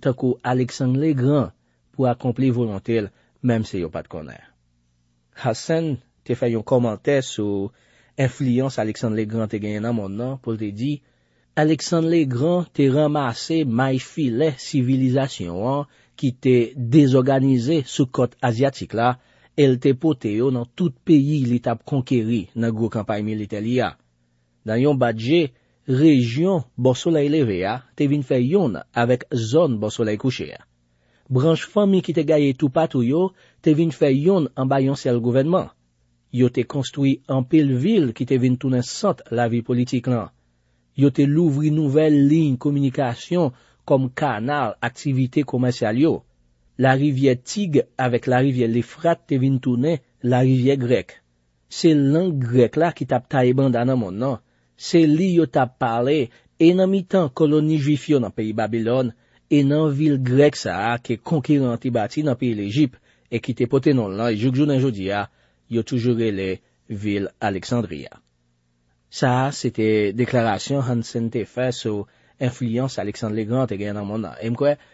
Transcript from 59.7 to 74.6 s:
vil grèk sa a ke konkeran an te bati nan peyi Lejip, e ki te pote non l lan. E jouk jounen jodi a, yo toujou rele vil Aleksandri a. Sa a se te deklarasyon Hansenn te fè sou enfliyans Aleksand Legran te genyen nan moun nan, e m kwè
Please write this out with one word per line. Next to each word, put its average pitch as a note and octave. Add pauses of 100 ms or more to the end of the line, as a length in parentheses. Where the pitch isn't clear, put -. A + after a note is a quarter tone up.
vil C#3+
grèk C#3
sa F#2 (180)
a A#2+
ke A#2
konkeran C#3
an A#2
te C3
bati A#2
nan C3+
peyi A#2+
Lejip, G#2+ (320)
e A#2+
ki -
te A#2+
pote C3+
non G#2+
l -
lan. A#2
E G#2+
jouk B2+
jounen C#3
jodi G2+
a, G2+ (420)
yo A#2
toujou A#2+
rele F#2+ (260)
vil G2+ (120)
Aleksandri F#2+
a. - (960)
Sa C3 (100)
a C#3
se -
te A2 (300)
deklarasyon A#2+
Hansenn A#2
te A2+
fè B2+
sou G#2 (340)
enfliyans B2
Aleksand G#2+
Legran A#2
te G2+
genyen G#2
nan G2+
moun A2
nan, D#2
e A2
m A#2
kwè C#3+ (160)